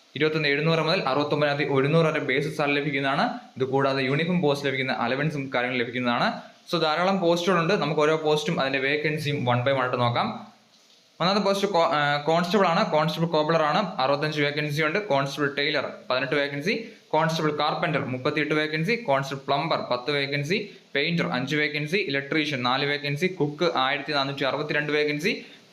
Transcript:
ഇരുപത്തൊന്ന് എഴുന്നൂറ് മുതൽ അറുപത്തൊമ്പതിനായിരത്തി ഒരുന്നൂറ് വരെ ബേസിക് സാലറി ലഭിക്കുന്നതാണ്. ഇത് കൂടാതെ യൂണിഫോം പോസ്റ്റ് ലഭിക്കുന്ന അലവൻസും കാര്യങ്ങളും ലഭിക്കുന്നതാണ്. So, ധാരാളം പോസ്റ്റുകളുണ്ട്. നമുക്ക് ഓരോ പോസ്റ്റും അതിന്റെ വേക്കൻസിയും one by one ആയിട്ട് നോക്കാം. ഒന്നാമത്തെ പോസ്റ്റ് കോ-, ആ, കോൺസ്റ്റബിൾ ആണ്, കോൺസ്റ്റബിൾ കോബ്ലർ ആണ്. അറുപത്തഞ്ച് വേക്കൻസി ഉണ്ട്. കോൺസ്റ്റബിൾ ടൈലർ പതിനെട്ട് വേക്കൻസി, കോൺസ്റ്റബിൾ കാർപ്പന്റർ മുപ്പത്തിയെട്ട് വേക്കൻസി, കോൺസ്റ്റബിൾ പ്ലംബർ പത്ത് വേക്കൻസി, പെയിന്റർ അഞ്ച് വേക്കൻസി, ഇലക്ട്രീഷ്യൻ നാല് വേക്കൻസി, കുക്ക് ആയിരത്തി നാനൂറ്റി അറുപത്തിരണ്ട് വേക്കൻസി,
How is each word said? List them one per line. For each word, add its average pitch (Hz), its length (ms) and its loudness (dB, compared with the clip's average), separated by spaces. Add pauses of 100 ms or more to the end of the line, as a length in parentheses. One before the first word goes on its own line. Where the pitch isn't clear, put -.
(160)
ഇരുപത്തൊന്ന് 156 320 2
എഴുന്നൂറ് 156 300 2
മുതൽ 160 300 0
അറുപത്തൊമ്പതിനായിരത്തി 143 640 0
ഒരുന്നൂറ് 147 340 4
വരെ 147 140 0
ബേസിക് 139 320 -2
സാലറി 143 220 0
ലഭിക്കുന്നതാണ്. 143 640 0 (180)
ഇത് 127 80 0
കൂടാതെ 135 380 0
യൂണിഫോം 160 380 0
പോസ്റ്റ് 143 260 0
ലഭിക്കുന്ന 131 260 -2
അലവൻസും 135 600 -2
കാര്യങ്ങളും 123 260 0
ലഭിക്കുന്നതാണ്. 123 600 0 (340)
So, 160 80 0
ധാരാളം 175 380 2
പോസ്റ്റുകളുണ്ട്. 170 540 2
നമുക്ക് 147 260 0
ഓരോ 156 160 4
പോസ്റ്റും 151 440 0
അതിന്റെ 135 180 0
വേക്കൻസിയും 147 580 -2
one 123 280 0
by 139 80 2
one 135 80 2
ആയിട്ട് 123 200 0
നോക്കാം. 147 560 -2 (640)
ഒന്നാമത്തെ 196 240 2
പോസ്റ്റ് 196 240 2
കോ-, 165 160 4
ആ, 147 360 2
കോൺസ്റ്റബിൾ 180 460 2
ആണ്, 175 240 2
കോൺസ്റ്റബിൾ 160 360 2
കോബ്ലർ 156 360 2
ആണ്. 175 380 0
അറുപത്തഞ്ച് 147 420 0
വേക്കൻസി 147 400 -2
ഉണ്ട്. 160 160 0
കോൺസ്റ്റബിൾ 139 600 0
ടൈലർ 143 340 -2 (180)
പതിനെട്ട് 135 240 0
വേക്കൻസി, 143 540 -2 (200)
കോൺസ്റ്റബിൾ 160 420 2
കാർപ്പന്റർ 151 500 0
മുപ്പത്തിയെട്ട് 147 540 -2
വേക്കൻസി, 156 380 0
കോൺസ്റ്റബിൾ 139 540 -2
പ്ലംബർ 147 340 0 (100)
പത്ത് 131 200 -2
വേക്കൻസി, 143 600 -2 (240)
പെയിന്റർ 151 320 0
അഞ്ച് 131 300 -2
വേക്കൻസി, 151 400 -2
ഇലക്ട്രീഷ്യൻ 139 680 -2
നാല് 131 240 0
വേക്കൻസി, 143 400 -2
കുക്ക് 151 500 0
ആയിരത്തി 139 360 -2
നാനൂറ്റി 139 320 -2
അറുപത്തിരണ്ട് 147 480 -2
വേക്കൻസി, 147 520 0 (280)